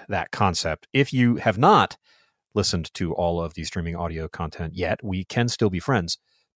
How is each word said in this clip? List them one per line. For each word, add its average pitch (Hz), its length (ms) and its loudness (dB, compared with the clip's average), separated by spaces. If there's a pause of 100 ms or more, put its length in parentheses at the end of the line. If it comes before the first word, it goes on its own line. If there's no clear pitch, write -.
that - 240 -4
concept. 85 600 -2
If 135 180 2
you 120 240 4
have 104 220 2
not 147 400 4 (560)
listened 95 400 0
to 85 200 -4
all 85 280 0
of 82 120 -6
the - 100 -10
streaming 85 320 -4
audio 82 320 -4
content 80 480 -8
yet, - 260 -2
we 95 220 -4
can 120 240 0
still 113 220 2
be 90 100 -2
friends, 92 380 0 (380)